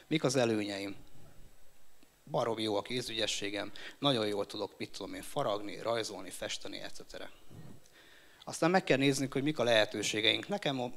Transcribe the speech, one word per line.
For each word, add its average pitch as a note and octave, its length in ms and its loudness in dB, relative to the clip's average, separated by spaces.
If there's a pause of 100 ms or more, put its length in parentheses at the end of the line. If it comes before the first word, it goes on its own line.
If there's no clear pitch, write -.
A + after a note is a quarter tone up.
Mik D#3 160 2
az C3 120 4
előnyeim? G#2 600 2 (1400)
Baromi A#2 320 0
jó G#2+ 120 2
a G#2 60 2
kézügyességem, G#2 880 -2 (280)
nagyon B2 280 4
jól G2+ 180 0
tudok, G#2 320 -8
mit G#2+ 140 -8
tudom F#2+ 220 -8
én, F#2+ 80 -8
faragni, G2+ 600 -2
rajzolni, G#2 480 -2
festeni, - 480 -6
et G2 180 -4
cetera. - 340 -8 (1160)
Aztán E3 260 2
meg F#3 120 6
kell C3+ 140 6
néznünk, C#3 360 2
hogy C3+ 100 0
mik D3+ 160 0
a A#2 40 4
lehetőségeink. A2 840 4
Nekem C3+ 500 -2